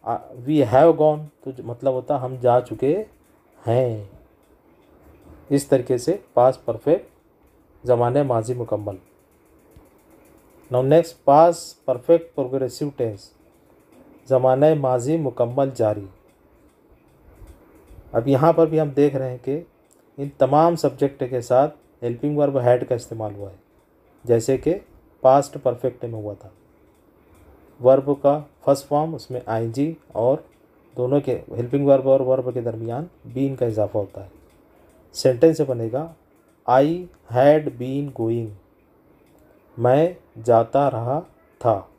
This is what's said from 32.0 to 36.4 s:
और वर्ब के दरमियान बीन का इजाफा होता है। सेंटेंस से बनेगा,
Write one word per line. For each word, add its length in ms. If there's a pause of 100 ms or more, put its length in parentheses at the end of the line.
और 160
वर्ब 320
के 60
दरमियान 500 (160)
बीन 300
का 100
इजाफा 320
होता 220
है। 100 (840)
सेंटेंस 420
से 80
बनेगा, 500 (560)